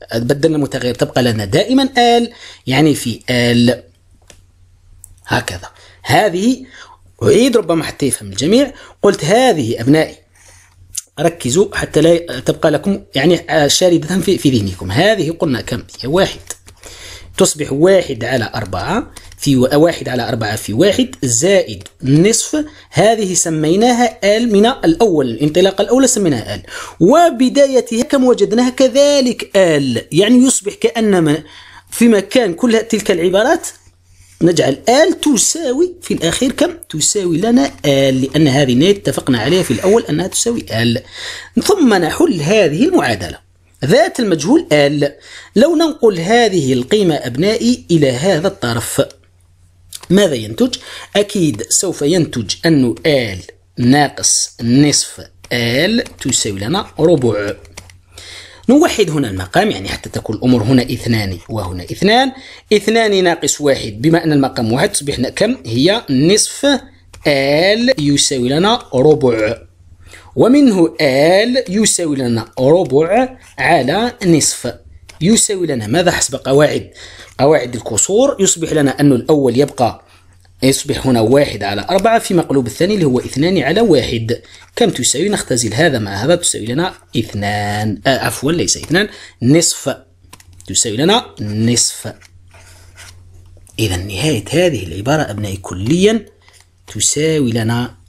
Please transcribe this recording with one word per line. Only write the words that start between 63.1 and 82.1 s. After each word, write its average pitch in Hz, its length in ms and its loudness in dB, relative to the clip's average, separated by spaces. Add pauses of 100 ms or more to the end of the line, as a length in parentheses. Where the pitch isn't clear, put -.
ناقص 170 380 -2
واحد، 127 400 -2
بما 160 220 2
أن 160 80 0
المقام 127 420 0
واحد 170 160 0
تصبح 139 300 -6
ن-، 123 100 -4
كم؟ 226 360 -2
هي 143 440 0
نصف 165 560 0 (600)
آل 165 720 2
يساوي 139 500 0
لنا 190 340 0 (100)
ربع، 123 640 2 (800)
ومنه 202 680 4
آل 185 680 2
يساوي 180 460 -2
لنا 120 300 -2 (140)
ربع 165 720 2 (280)
على 156 560 0 (120)
نصف، 147 480 0 (480)
يساوي 190 460 0
لنا 117 200 -4
ماذا 170 240 0
حسب - 240 -4
قواعد، 135 560 0 (480)
قواعد 127 360 2
الكسور؟ 202 640 0
يصبح 170 340 -2
لنا 139 260 0
أن 143 120 4
الأول 127 480 2
يبقى، 123 460 -2 (580)
يصبح 135 440 -2
هنا 120 140 2
واحد 117 420 2
على 101 260 -4
أربعة 214 300 2